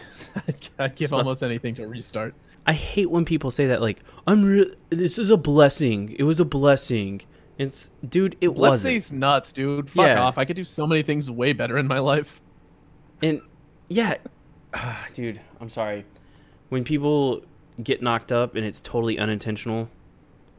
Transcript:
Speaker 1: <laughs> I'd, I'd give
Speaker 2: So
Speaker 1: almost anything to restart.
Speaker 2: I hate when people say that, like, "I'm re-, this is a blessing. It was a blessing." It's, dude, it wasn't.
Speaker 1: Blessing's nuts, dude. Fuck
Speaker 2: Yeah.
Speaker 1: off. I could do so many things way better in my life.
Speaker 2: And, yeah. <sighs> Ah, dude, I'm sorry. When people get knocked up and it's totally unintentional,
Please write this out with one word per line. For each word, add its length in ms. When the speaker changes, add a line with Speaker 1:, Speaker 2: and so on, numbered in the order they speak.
Speaker 1:
<laughs> 120
I'd, 300
I'd 180
give 140
Speaker 2:
So 80
Speaker 1:
almost 260
anything 320
to 120
restart. 480
Speaker 2:
I 60
hate 360
when 160
people 240
say 180
that, 140
like, 220
"I'm 180
re-, 280
this 260
is 140
a 60
blessing. 840
It 40
was 160
a 60
blessing." 760
It's, 340
dude, 320
it 140
wasn't. 300
Speaker 1:
Blessing's 280
nuts, 400
dude. 380
Fuck 180
Speaker 2:
Yeah. 140
Speaker 1:
off. 160
I 80
could 100
do 80
so 240
many 160
things 260
way 220
better 260
in 100
my 120
life. 400
Speaker 2:
And, 200
yeah. 300
<sighs> 60
Ah, 300
dude, 280
I'm 80
sorry. 380
When 140
people 580
get 220
knocked 280
up 240
and 80
it's 180
totally 360
unintentional, 720